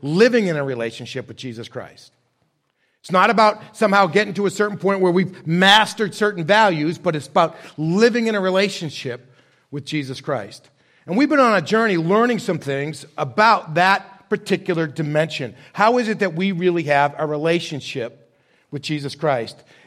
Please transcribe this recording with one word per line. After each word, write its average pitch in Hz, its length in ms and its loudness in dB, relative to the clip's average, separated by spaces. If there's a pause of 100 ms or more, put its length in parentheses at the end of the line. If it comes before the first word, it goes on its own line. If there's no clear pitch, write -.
living 214 420 4
in 165 120 -2
a 143 60 -4
relationship 120 640 -8
with - 100 -18
Jesus 117 300 -12
Christ. - 440 -16 (880)
It's - 120 -12
not 185 180 4
about 214 480 2
somehow 202 300 4
getting 196 260 0
to 202 140 -2
a - 20 0
certain 208 300 -2
point 196 200 0
where 185 120 2
we've 185 340 -2
mastered 196 680 2
certain 208 280 -2
values, 175 540 2
but 170 180 -4
it's 143 120 -10
about 165 280 0 (220)
living 214 480 2
in 220 80 -2
a 202 80 -2
relationship 185 880 -4 (380)
with 143 160 -10
Jesus 135 360 -6
Christ. 110 460 -8 (380)
And 165 100 -6
we've 277 140 2
been 302 100 2
on 233 160 4
a 180 60 2
journey 208 360 0
learning 208 420 2
some 175 180 -4
things 139 480 -6 (100)
about 156 600 2
that 190 520 0
particular 185 600 -2
dimension. 147 680 -4 (200)
How 233 260 4
is 220 80 -2
it 214 120 -4
that 190 140 0
we 190 180 -2
really 175 320 0
have 143 360 2
a 156 80 -2
relationship 147 1080 -6 (360)
with 143 100 -10
Jesus 143 320 -6
Christ? 131 500 -4 (240)